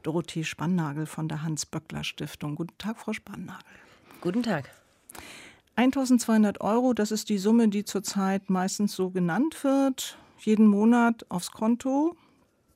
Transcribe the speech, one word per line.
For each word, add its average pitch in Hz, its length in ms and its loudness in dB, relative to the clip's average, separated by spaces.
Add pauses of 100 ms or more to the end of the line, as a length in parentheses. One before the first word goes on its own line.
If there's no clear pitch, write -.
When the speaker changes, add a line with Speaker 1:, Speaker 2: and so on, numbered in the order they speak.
Speaker 1:
Dorothee 165 400 -4
Spannagel 156 640 -2
von 156 240 -6
der 151 120 -6
Hans-Böckler-Stiftung. 151 1120 -8
Guten 170 220 -10
Tag, 220 220 -8
Frau 220 140 -8
Spannagel. 185 500 -14 (560)
Speaker 2:
Guten 196 240 -2
Tag. 180 260 -4 (1080)
Speaker 1:
Eintausendzweihundert 240 840 4
Euro, 240 340 2
das 208 180 0
ist 214 180 -4
die 208 80 0
Summe, 220 320 4
die 202 160 0
zurzeit 190 640 -2
meistens 190 440 0
so 185 160 -2
genannt 185 540 -2
wird, 269 540 0 (200)
jeden 214 300 4
Monat 233 640 4
aufs 180 220 -6
Konto. 269 640 -2 (580)